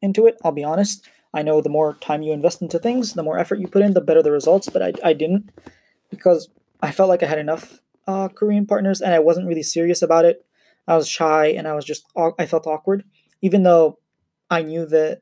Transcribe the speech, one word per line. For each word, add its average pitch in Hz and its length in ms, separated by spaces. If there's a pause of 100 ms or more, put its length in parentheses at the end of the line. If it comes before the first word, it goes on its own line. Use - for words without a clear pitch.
into 196 260
it, 226 160
I'll 165 100
be 143 120
honest. 180 420 (280)
I 151 80
know 151 180
the 147 80
more 151 320
time 151 220
you 156 100
invest 151 300
into 170 160
things, 233 340
the 170 100
more 156 160
effort 208 220
you 180 80
put 196 140
in, 202 100
the 185 80
better 160 220
the 151 100
results, 156 380
but - 120
I, 180 100 (120)
I 170 80
didn't, 170 380 (580)
because - 400 (320)
I 156 100
felt 190 200
like 175 120
I 160 40
had 151 120
enough, 151 440 (240)
uh, 190 220
Korean 208 360
partners, 196 380
and 190 100
I 165 60
wasn't 170 280
really 165 160
serious 170 380
about 165 240
it. 170 200 (440)
I 165 80
was 156 100
shy, 156 420
and 156 200
I 151 60
was 147 100
just 151 220 (100)
au-, 165 220
I 165 80
felt 160 200
awkward, 196 380 (380)
even 190 200
though 165 360 (520)
I 165 120
knew 160 240
that 156 360